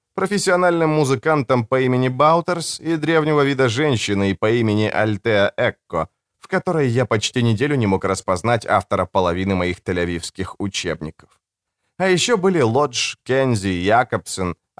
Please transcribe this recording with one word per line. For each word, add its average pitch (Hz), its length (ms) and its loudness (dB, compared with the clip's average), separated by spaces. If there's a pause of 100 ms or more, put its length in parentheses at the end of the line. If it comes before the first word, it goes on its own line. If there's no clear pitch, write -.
(160)
профессиональным 180 760 0
музыкантом 135 760 0
по 131 160 0
имени 127 280 0
Баутерс 160 720 0
и 165 160 -4
древнего 151 480 2
вида 135 260 2
женщиной 107 680 0
по 110 140 0
имени 107 380 2
Альтеа 104 680 0
Экко, 92 500 -4 (320)
в - 80 -20
которой 165 400 0
я 120 180 0
почти 117 380 -2
неделю 120 320 0
не 113 120 0
мог 95 180 0
распознать 95 600 -2
автора 95 400 0
половины 92 500 0
моих 90 260 -4
тель-авивских 87 760 -6
учебников. 82 680 -8 (720)
А 185 80 0
ещё 190 300 2
были 180 240 2
Лодж, 123 640 0
Кензи, 104 600 0
Якобсен, 98 720 0 (240)